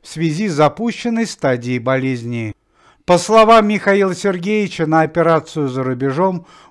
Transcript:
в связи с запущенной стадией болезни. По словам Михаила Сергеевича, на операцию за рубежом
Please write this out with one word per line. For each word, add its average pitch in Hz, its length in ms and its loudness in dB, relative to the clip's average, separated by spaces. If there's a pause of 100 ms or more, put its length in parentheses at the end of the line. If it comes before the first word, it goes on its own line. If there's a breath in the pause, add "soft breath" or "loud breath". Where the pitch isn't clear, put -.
в - 60 -20
связи 165 400 -4
с 175 40 -2
запущенной 220 720 -2
стадией 123 540 -2
болезни. 120 760 -4 (520 soft breath)
По 175 100 6
словам 220 500 4
Михаила 196 480 0
Сергеевича, 190 720 -2
на 160 140 4
операцию 160 680 0
за 131 140 -4
рубежом 139 640 -2 (240 loud breath)